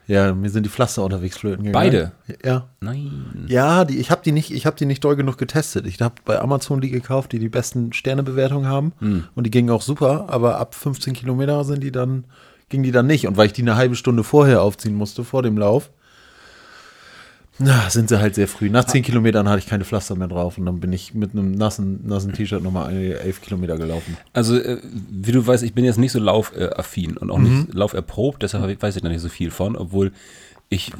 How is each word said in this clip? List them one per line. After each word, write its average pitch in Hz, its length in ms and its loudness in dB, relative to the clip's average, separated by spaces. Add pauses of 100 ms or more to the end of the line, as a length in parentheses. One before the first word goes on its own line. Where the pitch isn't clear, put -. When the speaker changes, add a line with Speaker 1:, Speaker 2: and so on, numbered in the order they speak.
Speaker 1:
Ja, 98 260 4
mir 98 160 -2
sind 107 160 0
die 101 40 -6
Pflaster 117 340 -2
unterwegs 92 340 -4
flöten 101 280 -4
gegangen. 101 80 -2
Speaker 2:
Beide? 120 400 2 (300)
Speaker 1:
Ja. 127 260 -2 (100)
Speaker 2:
Nein. 135 720 -10
Speaker 1:
Ja, 147 340 4
die, 135 160 0
ich 123 100 -2
hab - 140 0
die 160 80 2
nicht, 151 200 0
ich 123 140 -4
hab 156 120 0
die 147 80 -2
nicht 139 180 0
doll 147 140 4
genug 135 200 0
getestet. - 500 -2
Ich 92 140 -6
hab 117 220 -2
bei - 160 0
Amazon 139 400 0
die 131 100 -2
gekauft, 131 440 -2
die 117 60 -4
die 113 100 -2
besten 117 420 -2
Sternebewertungen 135 800 -2
haben. 139 300 0
Speaker 2:
Hm. 101 260 0 (100)
Speaker 1:
Und 120 80 -2
die 113 80 0
gingen 120 180 4
auch 113 120 2
super, 143 480 0
aber 117 280 2
ab - 160 -6
fünfzehn 135 400 -6
Kilometer 135 520 -2
sind 143 180 -4
die 139 80 -6
dann, 127 320 -2 (460)
gingen 135 140 0
die 127 100 2
dann 123 140 6
nicht. 147 200 4
Und 95 80 0
weil 107 120 8
ich 101 60 -4
die - 80 -6
eine 117 140 2
halbe 123 220 2
Stunde 117 260 2
vorher 139 380 6
aufziehen 104 340 0
musste, 104 300 -6
vor 131 180 -2
dem 107 140 0
Lauf, 107 320 2 (1700)
na, 120 280 4
sind 113 180 2
sie 110 100 4
halt 104 140 2
sehr 101 140 2
früh. 101 240 -2
Nach 120 140 4
zehn 131 180 2
Kilometern 110 440 2
hatte 101 120 4
ich - 80 -6
keine 98 180 -2
Pflaster 101 300 -4
mehr 92 140 -4
drauf 87 280 -4
und 92 80 -4
dann 90 140 -2
bin 90 140 -2
ich - 200 -8
mit 104 200 -4
einem 98 180 0
nassen, 98 560 -2
nassen 98 260 -2
T-Shirt 101 300 -4
nochmal 92 260 -4
eine 92 300 -4
elf 95 220 -6
Kilometer 87 360 -4
gelaufen. 82 400 -6 (160)
Speaker 2:
Also, 120 240 2
äh, 120 220 -4 (320)
wie 98 200 -4
du 123 140 4
weißt, 123 180 4
ich 107 120 -6
bin 123 100 4
jetzt 113 140 2
nicht 131 120 2
so 135 80 -2
laufaffin 92 960 -2
und 95 120 -8
auch 92 80 -2
nicht 127 300 4
Speaker 1:
Mhm. 92 100 -10
Speaker 2:
lauferprobt, 104 640 -2
deshalb 98 220 -2
hab 95 80 -2
ich, 98 100 -10
weiß 104 140 -2
ich 90 80 -6
da 85 60 -2
nicht 82 120 -4
so 85 80 -6
viel 82 220 -6
von, 101 240 -4
obwohl 95 360 0 (580)
ich - 300 -4